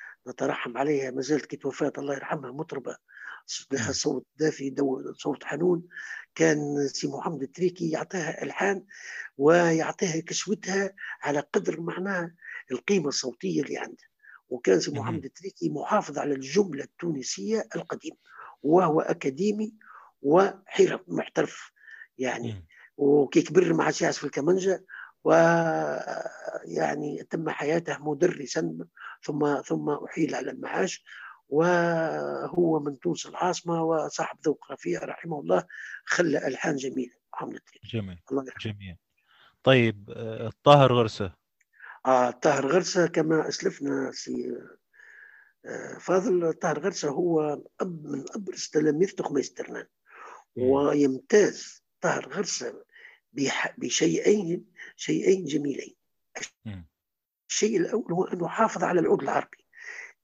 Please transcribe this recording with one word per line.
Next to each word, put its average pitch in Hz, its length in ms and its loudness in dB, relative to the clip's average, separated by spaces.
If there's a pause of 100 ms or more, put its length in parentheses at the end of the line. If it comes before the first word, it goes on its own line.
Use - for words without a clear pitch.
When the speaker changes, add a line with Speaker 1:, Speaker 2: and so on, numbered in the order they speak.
(280)
Speaker 1:
نترحم 127 500 -4
عليها، 139 320 0
ما 135 120 -4
زالت 135 240 0
كي 143 100 -12
توفات 143 420 -4
الله 139 160 -4
يرحمها 135 380 -8
مطربة 135 440 -10 (760)
لها 117 140 0
Speaker 2:
مم. 139 60 -2
Speaker 1:
صوت 131 340 -2 (100)
دافي، 147 340 0
دو-، 139 420 -2
صوت - 320 -6
حنون. 170 440 0 (460)
كان 147 540 2
سي - 200 -4
محمد 139 340 -6
التريكي 170 480 -2
يعطيها 156 520 -4
ألحان 190 420 -2 (540)
ويعطيها 160 840 4
كسوتها 190 720 -4 (280)
على 147 180 0
قدر 175 400 -2
معناها 175 540 -4 (380)
القيمة 151 360 0
الصوتية 151 540 -2
اللي - 160 -6
عنده. - 260 -12 (440)
وكان 165 320 4
سي - 100 -4
Speaker 2:
مم. 113 80 -4
Speaker 1:
محمد 135 260 -4
التريكي 170 460 -6
محافظ 151 480 -2
على 143 160 -2
الجملة 139 500 -2
التونسية 175 920 -4
القديمة، 160 400 -10 (460)
وهو 160 380 4
أكاديمي 196 760 -2 (480)
وحرف 185 840 4
محترف - 640 -4 (460)
يعني. 120 340 -4
Speaker 2:
مم. 92 140 -12 (300)
Speaker 1:
وكي 143 460 4
كبر 170 300 4
ما 156 120 2
عادش 156 180 0
يعزف 151 220 0
الكمنجة، 175 600 0 (400)
ويعني 160 2000 0
تم 160 200 -4
حياته 151 480 -2
مدرسا، 151 800 0 (460)
ثم، 147 380 0
ثم 151 280 -2
أحيل 147 440 -2
على 131 160 -6
المعاش، 135 540 -4 (440)
وهو 160 1300 2
من 143 200 -6
تونس 170 260 -4
العاصمة 170 580 -2
وصاحب 156 640 -2
ذوق 143 260 -2
رفيع 165 320 -6
رحمه 156 360 -8
الله، 170 240 2 (400)
خلى 151 420 0
ألحان 147 300 -2
جميلة 127 360 -4 (200)
محمد - 220 -10
التريكي. - 340 -20
Speaker 2:
جميل. 95 300 -6 (120)
Speaker 1:
الله 135 160 -2
يرحمه. 113 260 -10
Speaker 2:
جميل. 98 240 -14 (640)
طيب، 113 480 4
آه، 113 420 -8 (120)
طاهر 143 280 10
غرسة. 110 420 0 (720)
Speaker 1:
آه، 123 240 6
طاهر 139 360 2
غرسة 170 400 2
كما 160 420 2
أسلفنا 139 640 -4
سي، 127 440 -6 (1120)
آه، - 320 -12
فاضل، 180 540 2
طاهر 156 280 -2
غرسة 180 280 -2
هو 156 540 0 (180)
أب 165 260 -6
من 143 180 -6 (100)
أبرز - 340 -8
تلاميذ 156 420 4
تخميس - 440 -2
ترنان. - 320 -10 (680)
Speaker 2:
مم. 123 80 -2
Speaker 1:
ويمتاز 143 1200 4 (160)
طاهر 139 280 0
غرسة 127 560 -6 (480)
بح-، - 460 -2
بشيئين، 165 840 2 (320)
شيئين 185 480 2
جميلين. 143 500 -4 (680)
Speaker 2:
مم. 95 220 -12 (600)
Speaker 1:
الشيء 214 280 2
الأول 165 360 0
هو 180 120 2
أنه 170 240 -4
حافظ 208 360 0
على 180 160 4
العود 156 220 4
العربي. - 420 -4 (600)